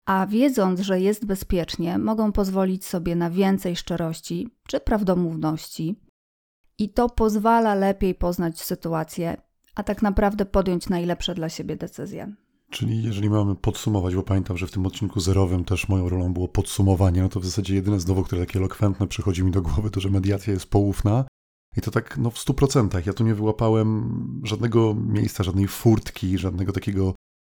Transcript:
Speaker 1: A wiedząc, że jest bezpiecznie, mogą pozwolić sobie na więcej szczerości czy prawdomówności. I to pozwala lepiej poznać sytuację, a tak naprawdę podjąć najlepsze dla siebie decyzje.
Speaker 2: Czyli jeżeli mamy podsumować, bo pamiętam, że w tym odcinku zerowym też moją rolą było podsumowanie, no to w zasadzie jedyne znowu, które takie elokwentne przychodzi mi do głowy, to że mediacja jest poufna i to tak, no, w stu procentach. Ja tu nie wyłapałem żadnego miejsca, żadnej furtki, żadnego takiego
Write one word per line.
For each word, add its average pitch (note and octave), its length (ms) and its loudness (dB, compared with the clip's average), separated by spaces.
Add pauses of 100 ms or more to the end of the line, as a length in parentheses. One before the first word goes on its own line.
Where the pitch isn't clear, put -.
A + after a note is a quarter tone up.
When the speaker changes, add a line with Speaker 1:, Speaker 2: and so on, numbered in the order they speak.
Speaker 1:
A F#3+ 200 2
wiedząc, G#3 520 2
że F#3+ 220 0
jest G#3 240 0
bezpiecznie, F3+ 720 -2
mogą G#3+ 340 0
pozwolić F#3+ 540 0
sobie E3+ 300 -4
na E3+ 140 0
więcej F#3+ 460 0
szczerości E3+ 720 -6 (200)
czy C4+ 120 -2
prawdomówności. E3+ 1200 -2 (800)
I G#3 120 -2
to A#3+ 200 2
pozwala A3 680 2
lepiej G3 400 0
poznać F3 460 -2
sytuację, E3 800 -6 (340)
a G#3 80 -6
tak G3+ 180 -2
naprawdę G#3 440 2
podjąć F#3 440 0
najlepsze F3 460 -2
dla E3 140 -4
siebie - 260 -8
decyzje. F3+ 600 -10 (340)
Speaker 2:
Czyli A2+ 340 -2
jeżeli G#2 260 0
mamy G2+ 260 2
podsumować, G2 600 0
bo F#2+ 80 0
pamiętam, F#2+ 340 0
że F2+ 100 -6
w - 40 -10
tym F#2+ 140 -2
odcinku G2 340 -2
zerowym F2+ 460 2
też - 240 -2
moją F#2 200 2
rolą F2+ 240 0
było F2+ 140 -2
podsumowanie, F#2 760 2
no F#2 80 2
to G2+ 100 -4
w F#2 60 -6
zasadzie F#2+ 300 -2
jedyne G2 240 0
znowu, F2+ 240 0
które F2 220 -2
takie - 140 -2
elokwentne F#2+ 480 0
przychodzi F#2 360 -2
mi F#2 80 4
do F#2 100 2
głowy, G#2 280 0
to G2 100 -4
że F#2+ 100 -2
mediacja G2 440 0
jest - 160 -6
poufna G2+ 560 2 (520)
i - 40 -2
to G#2+ 100 -4
tak, - 260 -2
no, A#2+ 120 0
w - 100 -10
stu - 140 -2
procentach. A2 520 2
Ja F#2+ 80 -2
tu A2+ 100 0
nie A2 120 2
wyłapałem A2 1080 0
żadnego A2 500 2
miejsca, G#2+ 500 -2
żadnej F#2+ 240 0
furtki, G2 720 2
żadnego F#2 340 -2
takiego F#2+ 420 0 (460)